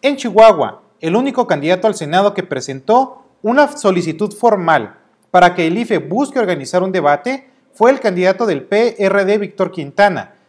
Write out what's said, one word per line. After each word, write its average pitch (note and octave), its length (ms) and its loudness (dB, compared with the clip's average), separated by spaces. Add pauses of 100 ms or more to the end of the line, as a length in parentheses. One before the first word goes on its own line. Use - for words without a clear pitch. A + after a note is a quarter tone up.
En C#4 160 -2
Chihuahua, G3+ 640 4 (180)
el E3 140 -4
único B3+ 320 -2
candidato F3 400 -2
al G#3 80 0
Senado F#3+ 400 -2
que F#3+ 80 -6
presentó C#3 800 -2 (180)
una B3+ 280 2
solicitud F#3+ 640 -4
formal E3 640 0 (320)
para F3 240 4
que E3+ 140 -2
el F3+ 100 -2
ife A3+ 200 -2
busque B3 420 -4
organizar F3+ 420 -2
un F#3+ 80 -4
debate F3 580 -2 (240)
fue A#3+ 200 4
el C4+ 80 -2
candidato F#3+ 440 0
del E3+ 200 -4
P A3+ 400 0
R G3 200 2
D, G#3 140 0
Víctor F#3+ 320 -4
Quintana. E3 640 -2 (140)